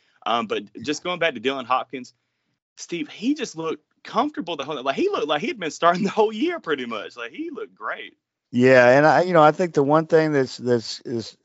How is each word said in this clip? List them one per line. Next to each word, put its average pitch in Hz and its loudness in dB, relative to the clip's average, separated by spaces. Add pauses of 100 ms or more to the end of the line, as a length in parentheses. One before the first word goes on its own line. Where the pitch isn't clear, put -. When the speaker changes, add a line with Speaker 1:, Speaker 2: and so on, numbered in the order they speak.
(260)
Speaker 1:
Um, 117 0
but 107 -6 (200)
just 147 -6
going 180 -6
back 160 -2
to 117 -12
Dylan 131 -4
Hopkins, 123 -6 (640)
Steve, 170 -10
he 240 -4
just 254 -10
looked - -8 (200)
comfortable 202 -4
the 139 -6
whole, 139 -10
like, 135 -2
he 370 0
looked 320 -4
like 151 0
he 180 -6
had 269 -8
been 160 -6
starting 180 2
<laughs> - -
the 185 -2
whole 220 0
year 311 -4
pretty 131 -4
much. 110 -10
Like, 117 -12
he 208 -12
looked 107 -14
great. 113 -12 (340)
Speaker 2:
Yeah, 123 6
and 147 6
I, 151 4
you 180 0
know, 160 6
I 151 8
think 175 -2
the 147 4
one 156 2
thing 156 2
that's, 135 0
that's, 120 -2
is - -8